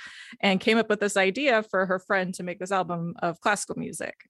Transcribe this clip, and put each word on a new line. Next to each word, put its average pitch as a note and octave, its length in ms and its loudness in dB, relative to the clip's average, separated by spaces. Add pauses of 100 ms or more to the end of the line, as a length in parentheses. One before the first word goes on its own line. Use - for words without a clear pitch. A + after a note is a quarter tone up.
(420)
and F#3+ 180 4
came A3+ 200 4
up A3 100 0
with G#3 100 2
this G3+ 160 0
idea G#3+ 480 2
for F#3+ 220 0
her F#3 140 0
friend F#3 340 -2
to - 100 -10
make F3+ 160 -8
this F3+ 120 -6
album E3+ 480 -2
of E3+ 200 -2
classical - 400 -2
music - 360 -8 (140)